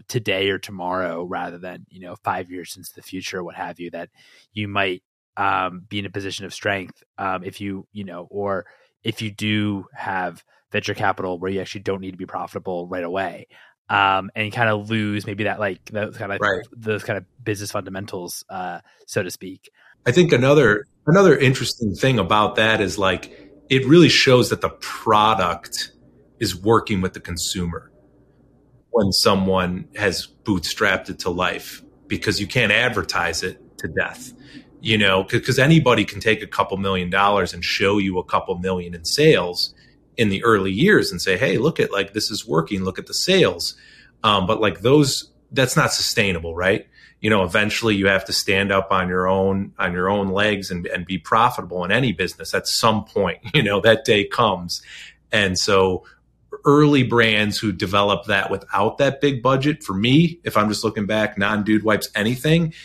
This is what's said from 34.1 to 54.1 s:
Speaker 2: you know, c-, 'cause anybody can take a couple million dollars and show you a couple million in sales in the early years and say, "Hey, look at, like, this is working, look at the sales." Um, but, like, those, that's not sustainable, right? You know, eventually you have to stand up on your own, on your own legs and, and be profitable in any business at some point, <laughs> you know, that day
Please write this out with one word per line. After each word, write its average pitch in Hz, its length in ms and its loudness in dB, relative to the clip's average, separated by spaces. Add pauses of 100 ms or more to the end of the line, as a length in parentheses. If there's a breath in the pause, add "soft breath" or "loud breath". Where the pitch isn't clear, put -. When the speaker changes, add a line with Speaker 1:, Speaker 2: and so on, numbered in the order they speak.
Speaker 2:
you 110 180 0
know, 95 320 2
c-, 120 120 0
'cause - 180 0
anybody 131 460 6
can 101 160 -10
take 110 200 0
a 98 60 -10
couple 98 300 -4
million 95 320 -2
dollars 98 440 2
and 87 120 -10
show 104 320 0
you 98 220 -2
a 87 40 -2
couple 95 340 -2
million 90 360 -4
in 82 100 -16
sales 117 720 2 (420 soft breath)
in 110 140 0
the 95 160 -2
early 98 260 4
years 143 400 4
and 87 100 -8
say, 95 140 0
"Hey, 92 220 0
look 139 200 0
at, - 140 0
like, 98 220 -4
this 107 180 -4
is 107 160 -8
working, 110 380 0
look 92 120 -4
at - 100 -12
the - 60 -10
sales." 156 640 0 (480 soft breath)
Um, 101 240 2
but, 110 140 0
like, 98 180 0
those, 135 540 2 (180)
that's 131 240 0
not 131 160 2
sustainable, 85 640 -2
right? 92 320 2 (320 soft breath)
You 107 120 0
know, 101 120 4
eventually 107 520 0
you 98 100 2
have 98 200 4
to 98 80 -6
stand 98 380 0
up 98 200 0
on 92 180 0
your 92 180 0
own, 98 520 0
on 92 140 -2
your 90 140 -2
own 98 220 0
legs 101 400 0
and, 87 160 -6
and 90 180 -6
be 92 140 -6
profitable 95 680 0
in 87 80 -4
any 120 200 2
business 87 420 -6
at 95 140 -2
some 107 380 0
point, 92 400 -4
<laughs> - 100 -6
you 139 80 2
know, 101 180 0
that 110 240 4
day 104 180 4